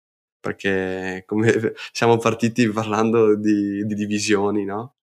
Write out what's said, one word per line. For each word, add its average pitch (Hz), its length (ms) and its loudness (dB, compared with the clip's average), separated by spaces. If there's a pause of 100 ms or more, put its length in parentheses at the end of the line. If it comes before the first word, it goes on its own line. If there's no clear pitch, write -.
(400)
perché 95 840 -6
come 107 280 0
<laughs> - 380 -4
siamo 117 260 4
partiti 113 520 0
parlando 107 640 2
di, 104 500 0
di 107 100 -4
divisioni, 104 720 0
no? 104 380 -8